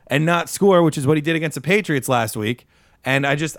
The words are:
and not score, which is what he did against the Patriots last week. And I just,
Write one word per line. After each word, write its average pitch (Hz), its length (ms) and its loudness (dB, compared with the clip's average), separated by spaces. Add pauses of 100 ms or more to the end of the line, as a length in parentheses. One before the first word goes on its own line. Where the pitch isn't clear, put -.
and 143 180 0
not 170 260 0
score, 190 340 4
which 156 160 2
is 131 80 -2
what 156 100 4
he 151 40 -2
did 160 140 -2
against 156 200 -4
the 143 60 -8
Patriots 160 460 -2
last 117 300 0
week. 110 300 -6 (360)
And 139 220 0
I 139 100 0
just, 151 240 -6